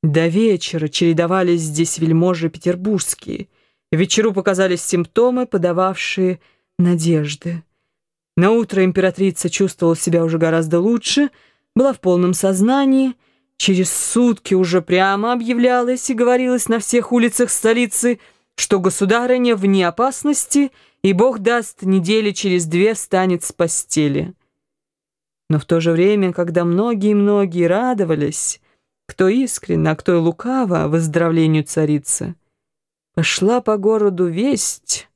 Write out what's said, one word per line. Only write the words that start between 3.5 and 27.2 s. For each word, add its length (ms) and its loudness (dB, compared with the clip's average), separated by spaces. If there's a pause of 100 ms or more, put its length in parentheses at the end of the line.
К 20 0
вечеру 380 0
показались 500 0
симптомы, 640 0
подававшие 920 -2 (400)
надежды. 840 0 (720)
Наутро 480 2
императрица 680 0
чувствовала 440 0
себя 280 0
уже 160 -2
гораздо 400 0
лучше, 500 0 (460)
была 180 2
в 60 -10
полном 340 2
сознании. 800 2 (440)
Через 360 0
сутки 600 0
уже 260 2
прямо 500 0
объявлялось 760 0
и 60 -2
говорилось 540 0
на 100 0
всех 320 -2
улицах 400 2
столицы, 680 0 (360)
что 240 0
государыня 760 2
вне 320 2
опасности, 840 -2 (320)
и 100 2
Бог 260 2
даст, 440 -2
недели 480 2
через 340 0
две 300 0
встанет 480 0
с 80 -8
постели. 840 -4 (1160)
Но 80 2
в 60 -8
то 140 0
же 120 0
время, 420 2
когда 320 -2
многие-многие 1000 0